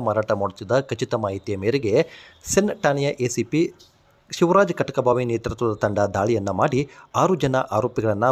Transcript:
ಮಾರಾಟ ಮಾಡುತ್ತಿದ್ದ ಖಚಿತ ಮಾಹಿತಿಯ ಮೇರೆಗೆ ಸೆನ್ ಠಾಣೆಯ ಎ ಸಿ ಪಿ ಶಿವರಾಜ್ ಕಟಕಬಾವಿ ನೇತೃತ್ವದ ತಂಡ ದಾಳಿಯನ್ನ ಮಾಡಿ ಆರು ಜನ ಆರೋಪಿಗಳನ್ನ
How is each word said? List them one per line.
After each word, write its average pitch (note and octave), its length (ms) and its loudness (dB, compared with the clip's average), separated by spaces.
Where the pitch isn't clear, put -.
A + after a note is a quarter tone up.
ಮಾರಾಟ G#2+ 340 0
ಮಾಡುತ್ತಿದ್ದ G2 340 -4
ಖಚಿತ - 240 -4
ಮಾಹಿತಿಯ G2 380 -4
ಮೇರೆಗೆ A#2 300 0
ಸೆನ್ G3+ 200 2
ಠಾಣೆಯ C#3+ 260 0
ಎ A#2+ 100 0
ಸಿ A#2 160 -2
ಪಿ D#3 120 2
ಶಿವರಾಜ್ F3+ 500 4
ಕಟಕಬಾವಿ B2 500 0
ನೇತೃತ್ವದ A2+ 520 -2
ತಂಡ G2+ 160 0
ದಾಳಿಯನ್ನ G2+ 440 0
ಮಾಡಿ B2+ 200 0
ಆರು F3+ 200 2
ಜನ C3 140 0
ಆರೋಪಿಗಳನ್ನ A2 540 0